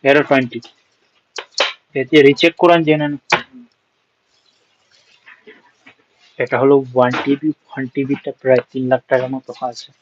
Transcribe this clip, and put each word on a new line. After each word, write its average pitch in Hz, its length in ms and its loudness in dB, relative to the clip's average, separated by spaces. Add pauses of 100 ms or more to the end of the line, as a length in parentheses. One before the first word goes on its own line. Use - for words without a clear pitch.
এটা 143 220 4
টোয়েন্টি। 123 300 0 (1400)
এতে 131 160 0 (120)
রিচেক 165 240 2 (100)
করান 170 240 4
জেনে 151 260 0
না। 143 60 -8 (3250)
এটা 123 240 -4
হলো 139 120 4 (200)
ওয়ান 127 180 2 (120)
টিবি, 139 240 -2 (200)
ওয়ান 131 160 -10 (100)
টিবি 139 200 -4 (100)
টা 143 60 -8 (100)
প্রায় 127 300 2
তিন 131 200 -8
লাখ 131 100 0 (100)
টাকার 127 240 -2
মতো 131 160 -14 (200)
আছে। - 180 -20 (140)